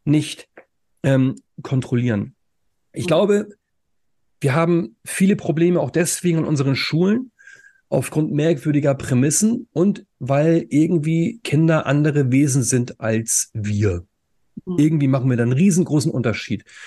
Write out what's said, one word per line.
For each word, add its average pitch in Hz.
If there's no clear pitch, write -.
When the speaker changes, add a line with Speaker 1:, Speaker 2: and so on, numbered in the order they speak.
Speaker 1:
nicht, 151
ähm, 131
kontrollieren. 123
Ich -
Speaker 2:
Mhm. -
Speaker 1:
glaube, 202
wir 135
haben 170
viele 196
Probleme 170
auch 135
deswegen 165
in 151
unseren 139
Schulen 202
aufgrund 147
merkwürdiger 147
Prämissen 135
und 196
weil 147
irgendwie 160
Kinder 160
andere 143
Wesen 135
sind 123
als 110
wir. 104
Speaker 2:
Mhm. 180
Speaker 1:
Irgendwie 147
machen 131
wir 123
da 117
einen 120
riesengroßen 151
Unterschied. 110